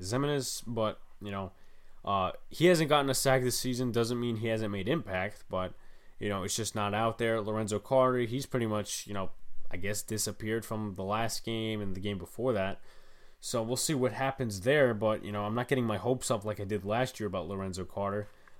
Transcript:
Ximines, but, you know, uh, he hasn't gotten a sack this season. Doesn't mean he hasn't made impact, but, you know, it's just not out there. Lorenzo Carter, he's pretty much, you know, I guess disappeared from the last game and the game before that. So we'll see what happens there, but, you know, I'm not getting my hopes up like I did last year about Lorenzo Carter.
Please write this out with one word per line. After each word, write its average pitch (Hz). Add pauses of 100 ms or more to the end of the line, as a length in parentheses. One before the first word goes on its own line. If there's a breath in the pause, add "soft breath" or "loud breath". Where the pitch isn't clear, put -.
Ximines, 131
but, 110 (220)
you 101
know, 98 (520 soft breath)
uh, 95 (180)
he -
hasn't 160
gotten 143
a 131
sack 131
this 123
season. 127
Doesn't 117
mean 117
he 113
hasn't 110
made 98
impact, 104
but, 92 (460 soft breath)
you 104
know, 98
it's 95
just 110
not 101
out 110
there. 113
Lorenzo 107
Carter, 127
he's 120
pretty 120
much, 107
you 101
know, 95 (400)
I 95
guess 98
disappeared 107
from 107
the 92
last 107
game 110
and 98
the 92
game 101
before 120
that. 98 (600 soft breath)
So -
we'll 113
see -
what 123
happens 117
there, 131
but, 107
you 104
know, 104
I'm 107
not 120
getting 127
my 107
hopes 123
up 107
like 107
I 104
did 95
last 117
year 107
about 90
Lorenzo 95
Carter. 101 (320 soft breath)